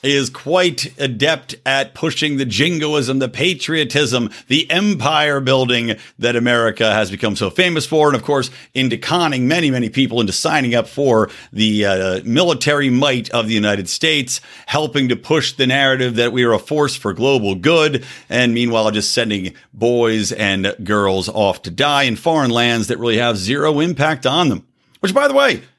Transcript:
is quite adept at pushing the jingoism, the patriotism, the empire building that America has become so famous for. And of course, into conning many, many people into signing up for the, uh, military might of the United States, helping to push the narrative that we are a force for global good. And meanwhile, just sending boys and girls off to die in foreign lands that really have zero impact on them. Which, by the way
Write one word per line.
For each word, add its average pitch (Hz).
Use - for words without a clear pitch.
is 135
quite 156
adept 139
at 135
pushing 151
the 135
jingoism, 143
the 127
patriotism, 147
the 147
empire 151
building 123
that 120
America 117
has 104
become 107
so 98
famous 170
for. 151
And 143
of 113
course, 139
into 127
conning 147
many, 160
many 123
people 120
into 98
signing 139
up 117
for 120
the, 104
uh, 95
military 143
might 127
of 117
the 113
United 104
States, 147
helping 143
to 120
push 151
the 131
narrative 131
that 117
we 127
are 117
a 104
force 147
for 101
global 117
good. 143
And 120
meanwhile, 117
just 104
sending 101
boys 113
and 98
girls 95
off 98
to -
die 139
in 117
foreign 156
lands 117
that 123
really 113
have 120
zero 143
impact 151
on 151
them. 95
Which, 190
by 285
the 269
way 269